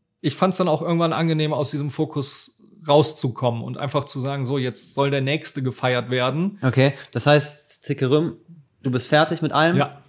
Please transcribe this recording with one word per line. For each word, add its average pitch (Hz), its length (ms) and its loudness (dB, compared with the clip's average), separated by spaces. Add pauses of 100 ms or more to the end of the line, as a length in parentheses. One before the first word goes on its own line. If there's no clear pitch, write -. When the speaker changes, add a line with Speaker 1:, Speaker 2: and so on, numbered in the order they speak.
(220)
Speaker 1:
Ich 147 140 -2
fand's 185 200 0
dann 180 140 0
auch 156 120 0
irgendwann 170 300 0
angenehm, 156 400 0
aus 143 200 -2
diesem 147 180 -4
Fokus - 720 -6 (260)
rauszukommen 131 720 2
und 123 160 -8
einfach 139 280 -2
zu - 160 -6
sagen, 139 240 -4
so, 135 120 -2
jetzt 127 360 -6
soll 139 180 0
der 139 80 0
Nächste 143 420 -4
gefeiert 123 480 0
werden. 131 520 -2
Speaker 2:
Okay, 131 320 4 (180)
das - 160 -4
heißt, - 560 2
Zicke 139 260 -2
Rüm, 151 280 2 (460)
du 135 80 -2
bist 123 180 -2
fertig 160 320 2
mit 156 100 -2
allem 160 240 2
Speaker 1:
Ja. 135 340 -2